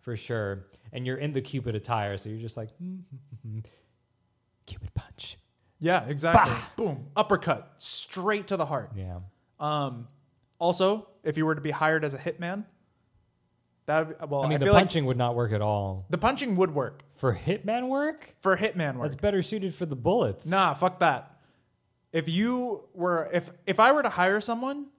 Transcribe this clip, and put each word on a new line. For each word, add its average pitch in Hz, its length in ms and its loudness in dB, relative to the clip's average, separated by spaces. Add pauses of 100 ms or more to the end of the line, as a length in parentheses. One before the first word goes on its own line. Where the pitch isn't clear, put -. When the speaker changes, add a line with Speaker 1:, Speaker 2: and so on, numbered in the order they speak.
Speaker 1:
For 120 160 -6
sure. 101 480 -4 (260)
And 127 160 -6
you're 127 80 -2
in 147 160 -4
the 139 80 0
Cupid 127 360 -4
attire, 104 420 -2
so 101 100 -10
you're 110 140 -8
just 113 160 -10
like, 110 100 -8 (160)
"Mm-hmm, 180 640 -14
mm-hmm. 110 120 -8 (1040)
Cupid - 280 -12
punch." - 440 -10 (420)
Speaker 2:
Yeah, 165 260 2
exactly. 156 480 4
Speaker 1:
Bah! - 80 -6 (140)
Speaker 2:
Boom. 175 400 -2
Uppercut. 185 640 0
Straight 202 680 -4
to 196 100 -2
the 165 80 0
heart. 139 280 -6
Speaker 1:
Yeah. 92 260 -8 (380)
Speaker 2:
Um, 139 520 -4 (500)
also, 185 480 2 (160)
if 151 140 -2
you 156 80 2
were 156 100 2
to 151 60 -8
be 147 100 -4
hired 156 320 2
as 143 100 -2
a 139 40 -8
hitman, 175 480 -6 (1200)
that 156 200 0 (120)
would, 156 100 -10
well, 139 140 0
Speaker 1:
I 143 40 0
mean, 151 80 2
Speaker 2:
I - 20 2
Speaker 1:
the 139 80 2
Speaker 2:
feel 196 80 8
like 202 80 10
Speaker 1:
punching 165 240 2
would 127 120 0
not 120 180 0
work 117 180 0
at 104 80 0
all. 101 480 -2
Speaker 2:
the - 80 -2
punching 247 400 0
would 180 160 2
work. 135 300 -4 (140)
Speaker 1:
For 127 180 2
hitman 214 520 -2
work? 294 540 -4
Speaker 2:
For 190 160 2
hitman 175 380 -2
work. 123 80 -6
Speaker 1:
That's 143 120 -4
better 196 280 0
suited 190 320 -4
for 180 100 -4
the 147 100 -4
bullets. 143 540 0
Speaker 2:
Nah, 180 240 4
fuck 180 260 0
that. 143 320 2 (800)
If 165 160 -2
you 233 560 0 (100)
were, 175 380 0
if, 170 200 -2 (160)
if 196 120 0
I 233 120 10
were 294 120 4
to 233 60 2
hire 190 320 2
someone 262 460 -4 (120)